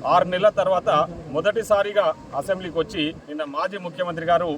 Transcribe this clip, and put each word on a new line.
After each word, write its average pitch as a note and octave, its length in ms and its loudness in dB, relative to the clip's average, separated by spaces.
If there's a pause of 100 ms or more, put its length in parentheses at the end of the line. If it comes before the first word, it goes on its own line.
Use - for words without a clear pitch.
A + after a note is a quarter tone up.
(120)
ఆరు F3+ 200 6
నెలల F#3 160 4 (120)
తర్వాత F#3 300 2 (440)
మొదటిసారిగా G3+ 720 2 (340)
అసెంబ్లీకి F3+ 420 -4
వచ్చి D#3 200 -4 (260)
నిన్న D3+ 140 -8 (140)
మాజీ F#3+ 300 -4
ముఖ్యమంత్రి E3+ 440 -6
గారు E3+ 280 4